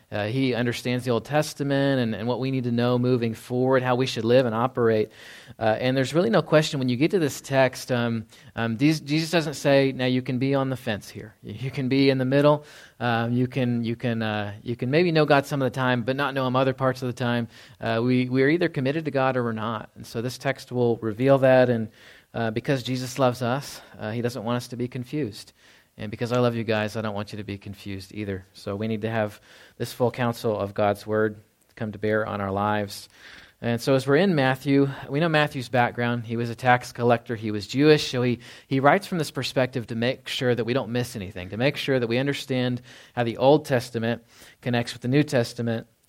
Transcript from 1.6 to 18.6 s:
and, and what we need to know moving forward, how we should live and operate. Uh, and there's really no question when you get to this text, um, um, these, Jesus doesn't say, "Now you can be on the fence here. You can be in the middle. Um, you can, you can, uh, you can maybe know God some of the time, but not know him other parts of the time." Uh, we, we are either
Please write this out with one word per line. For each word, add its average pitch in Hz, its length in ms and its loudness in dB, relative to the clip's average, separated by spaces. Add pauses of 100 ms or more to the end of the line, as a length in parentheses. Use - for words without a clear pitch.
and, 113 120 -2
and 104 140 -6
what 120 140 -2
we 131 100 -2
need 127 140 -2
to 117 60 -2
know 123 280 2
moving 123 340 2
forward, 127 480 2
how 127 140 2
we 127 100 2
should 120 200 -4
live 123 200 6
and 110 80 0
operate. 113 560 2 (480)
Uh, 110 220 2
and 127 160 0
there's 131 180 0
really 185 160 2
no 185 120 4
question 156 380 2
when 127 100 -2
you 123 80 0
get 139 140 2
to 196 80 0
this 143 200 -2
text, 131 540 0
um, 117 320 -2 (320)
um, 113 180 -2
these, 147 240 2
Jesus 156 320 -4
doesn't 156 220 0
say, 139 400 2
"Now 127 140 -2
you 127 140 2
can 127 160 -4
be 135 160 0
on 135 160 0
the 131 60 -4
fence - 320 -6
here. 110 340 -16
You 120 300 -10
can 135 160 -4
be 135 220 4
in 131 80 4
the 131 80 0
middle. 147 400 4 (340)
Um, 117 320 0
you 123 160 2
can, 120 380 -2
you 113 100 -2
can, 113 260 -4
uh, 104 300 -2 (120)
you 120 120 -6
can 123 160 -4
maybe 170 220 2
know 151 120 4
God 139 200 4
some 139 160 -4
of 127 100 0
the - 40 -18
time, 127 280 0
but 131 140 -2
not 139 160 -2
know 135 120 -2
him 127 120 0
other 131 160 2
parts 127 280 -2
of 131 60 -4
the 120 60 -4
time." 120 340 -2 (320)
Uh, 113 240 0
we, 127 240 2
we 131 160 2
are 139 60 4
either 175 180 2